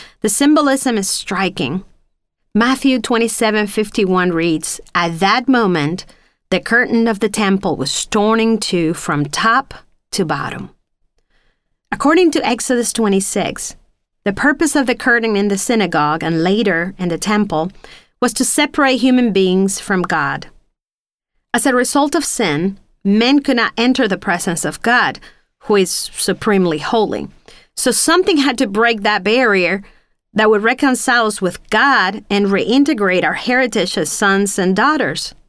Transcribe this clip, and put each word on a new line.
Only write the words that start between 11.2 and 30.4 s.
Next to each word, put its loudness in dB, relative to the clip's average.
According 4
to -2
Exodus -2
twenty-six, -2
the 0
purpose 0
of 0
the 0
curtain 0
in 2
the 0
synagogue 0
and 0
later 0
in -4
the -4
temple -2
was 0
to -2
separate 0
human 4
beings 2
from -2
God. -4
As 0
a 2
result 0
of 0
sin, -2
men 4
could 0
not 0
enter 2
the -2
presence -2
of -6
God, 0
who 2
is 0
supremely 0
holy. -2
So 0
something 2
had 0
to 0
break 0
that 0
barrier 2
that 4